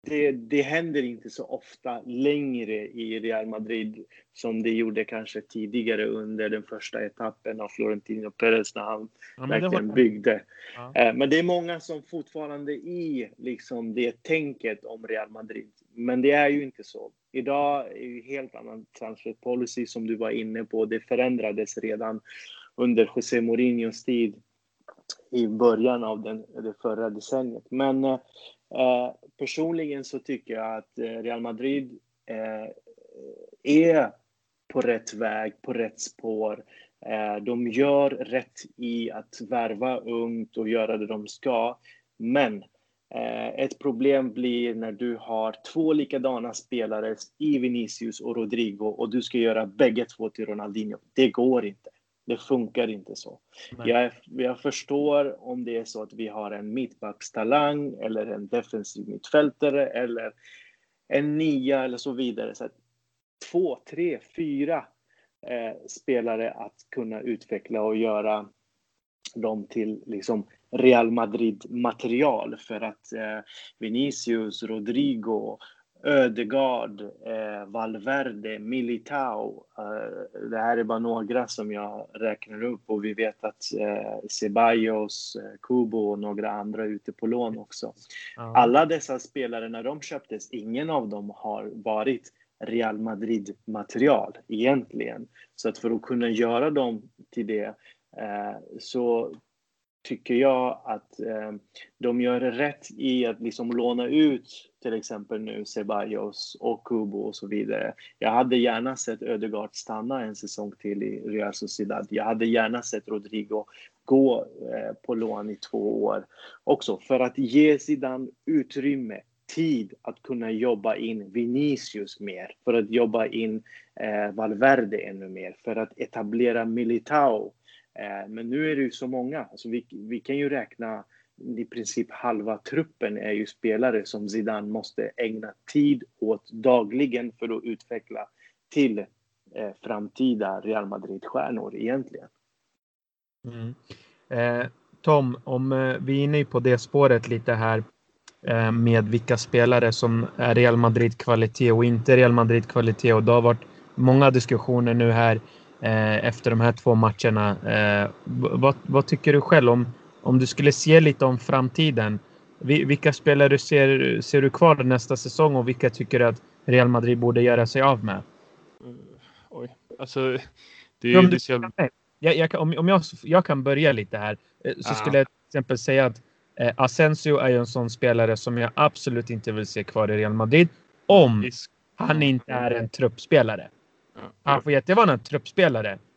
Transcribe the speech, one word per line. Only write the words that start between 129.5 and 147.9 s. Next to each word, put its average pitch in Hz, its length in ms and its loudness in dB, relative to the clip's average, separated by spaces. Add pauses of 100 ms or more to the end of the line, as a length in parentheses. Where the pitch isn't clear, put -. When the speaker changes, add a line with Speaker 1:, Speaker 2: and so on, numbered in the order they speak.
Speaker 1:
Alltså - 180 -16
vi, 120 200 -6
vi 110 300 -10
kan 139 180 -6
ju 143 120 -2
räkna... 110 540 -8 (540)
i 117 80 -6
princip 113 460 -6
halva 110 460 -4
truppen 120 600 -6
är 107 140 -6
ju 104 140 -2
spelare 110 600 -2
som 104 240 -10
Zidane 107 380 -4
måste 110 500 -8
ägna 110 360 -6 (200)
tid 143 300 4 (160)
åt 107 320 -2
dagligen 120 880 2
för 113 180 -6
att 113 60 -10
utveckla 110 640 -12 (460)
till, 127 260 2 (560)
eh, 107 140 -6 (140)
framtida 104 800 -2
Real 107 240 -4
Madrid-stjärnor 104 920 -8
egentligen. 120 520 -6 (1200)
Speaker 2:
Mm. 117 300 -10 (540)
Eh, 120 380 0 (340)
Tom, 135 420 4
om, 131 280 -2
eh, 131 280 0
vi 135 200 0
är 143 40 2
inne 147 220 2
på - 140 -2
det 123 180 4
spåret 127 500 4
lite 117 260 -2
här, 110 300 0 (640)